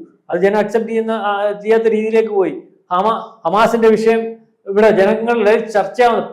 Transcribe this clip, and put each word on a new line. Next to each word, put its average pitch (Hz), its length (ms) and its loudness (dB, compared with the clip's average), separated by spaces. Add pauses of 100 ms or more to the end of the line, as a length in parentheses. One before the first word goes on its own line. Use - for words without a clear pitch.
(300)
അത് 175 100 -2
ജനം 196 160 2
അക്സെപ്റ്റ് 208 340 -2
ചെയ്യുന്ന, 220 200 -4
ആ, 208 400 -2
ചെയ്യാത്ത 214 340 0
രീതിയിലേക്ക് 220 440 0
പോയി. 175 340 -2 (300)
ഹമാ-, 202 300 0 (220)
ഹമാസിന്റെ 220 440 2
വിഷയം 220 320 2 (460)
ഇവിടെ 208 240 2
ജനങ്ങളുടെ 214 600 2
ഇടയിൽ 220 160 0
ചർച്ചയാവുന്നു. 214 680 0